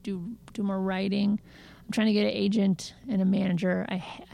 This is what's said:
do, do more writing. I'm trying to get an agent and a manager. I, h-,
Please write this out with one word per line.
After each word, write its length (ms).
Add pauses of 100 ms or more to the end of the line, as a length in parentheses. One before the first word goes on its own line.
do, 340 (180)
do 100
more 180
writing. 580 (460)
I'm 60
trying 160
to 60
get 120
an 60
agent 640 (120)
and 140
a 40
manager. 600
I, 100
h-, 360